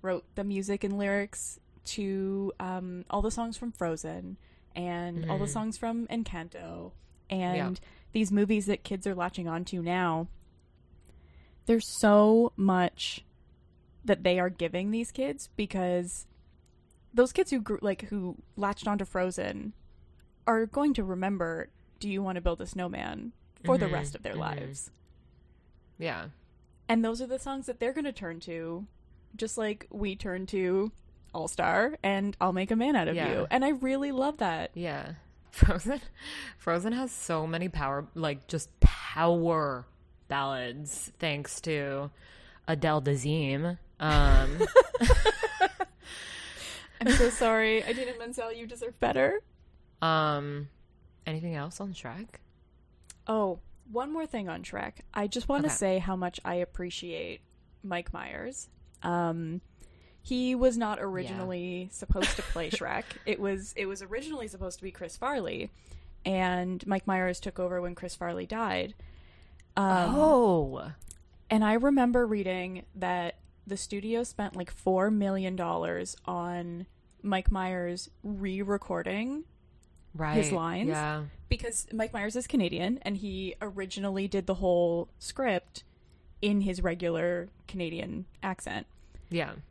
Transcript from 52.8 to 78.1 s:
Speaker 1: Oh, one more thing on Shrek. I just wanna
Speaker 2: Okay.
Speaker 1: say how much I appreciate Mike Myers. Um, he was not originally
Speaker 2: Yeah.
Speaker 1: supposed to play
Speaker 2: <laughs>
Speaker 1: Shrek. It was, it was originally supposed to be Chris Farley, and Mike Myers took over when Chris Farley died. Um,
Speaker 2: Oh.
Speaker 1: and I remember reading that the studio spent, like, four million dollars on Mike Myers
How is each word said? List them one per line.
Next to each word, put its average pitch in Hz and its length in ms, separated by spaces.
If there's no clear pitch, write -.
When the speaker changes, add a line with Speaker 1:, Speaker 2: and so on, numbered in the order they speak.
Speaker 1:
Oh, 208 320
one 254 220
more 320 120
thing 220 220
on 175 160
Shrek. - 300
I 208 140
just 233 220
wanna 285 180
Speaker 2:
Okay. 294 80
Speaker 1:
say 190 240
how 185 160
much 180 300
I 180 100
appreciate 175 840
Mike 175 300
Myers. - 560
Um, 170 600
he 254 320
was 247 240
not 214 240
originally 185 840
Speaker 2:
Yeah. 185 80
Speaker 1:
supposed - 440
to - 80
play 170 260
Speaker 2:
<laughs> - 20
Speaker 1:
Shrek. - 340
It - 140
was, 196 360
it 202 120
was 196 160
originally 247 440
supposed 190 300
to 185 60
be 185 80
Chris 170 260
Farley, 240 540
and 185 640
Mike 196 220
Myers 185 320
took - 200
over 180 220
when 180 140
Chris 180 200
Farley 175 300
died. 202 480
Um, 190 400
Speaker 2:
Oh. 190 760
Speaker 1:
and 214 160
I 214 80
remember 247 540
reading 185 640
that 180 460
the 196 120
studio 220 460
spent, - 320
like, 185 160
four 190 400
million 190 440
dollars 170 600
on 175 600
Mike 190 300
Myers 185 580